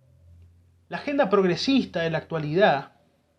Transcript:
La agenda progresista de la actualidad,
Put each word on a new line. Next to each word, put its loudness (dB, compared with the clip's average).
La -10
agenda 0
progresista 0
de -2
la -2
actualidad, -2